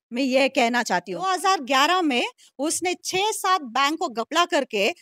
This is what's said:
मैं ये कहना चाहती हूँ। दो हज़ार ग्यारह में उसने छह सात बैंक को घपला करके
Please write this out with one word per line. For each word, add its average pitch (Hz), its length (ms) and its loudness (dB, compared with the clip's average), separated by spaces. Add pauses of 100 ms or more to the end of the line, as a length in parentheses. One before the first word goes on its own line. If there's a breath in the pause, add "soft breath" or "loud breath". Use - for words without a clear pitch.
(120)
मैं 240 100 -2
ये 269 260 2
कहना 247 340 0
चाहती 185 300 -2
हूँ। 349 120 -6
दो 381 40 0
हज़ार 370 320 0
ग्यारह 277 420 2
में 269 240 0 (320 soft breath)
उसने 330 360 -2 (100)
छह 392 260 -2
सात 381 300 0
बैंक 277 380 -2
को 349 100 -2
घपला 240 360 0
करके 269 580 0